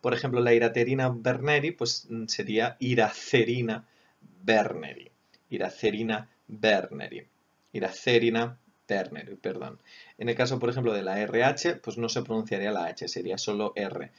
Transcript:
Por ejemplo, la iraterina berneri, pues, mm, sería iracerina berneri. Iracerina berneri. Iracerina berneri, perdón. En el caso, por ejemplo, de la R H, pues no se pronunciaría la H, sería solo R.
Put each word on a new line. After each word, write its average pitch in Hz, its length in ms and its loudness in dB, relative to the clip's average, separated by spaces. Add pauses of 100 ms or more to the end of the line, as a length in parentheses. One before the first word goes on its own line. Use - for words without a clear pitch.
Por 120 140 0
ejemplo, 123 260 0
la 120 140 6
iraterina 120 540 4
berneri, 127 640 0
pues, - 360 -4
mm, 113 180 -8
sería 110 540 -2
iracerina 117 1040 2 (560)
berneri. 95 680 0 (400)
Iracerina 107 800 -2 (200)
berneri. 104 760 0 (460)
Iracerina 113 880 2 (300)
berneri, 92 480 -4
perdón. - 440 -8 (380)
En 110 100 -4
el 120 80 2
caso, 127 220 0
por 120 120 0
ejemplo, 120 240 0
de 101 80 0
la 95 180 -2
R 117 240 2
H, 139 320 2
pues 110 220 -10
no 117 100 -2
se 117 140 -2
pronunciaría 107 500 -2
la 90 140 -2
H, 82 220 -8
sería 92 300 -6
solo 104 380 -2
R. 90 420 -6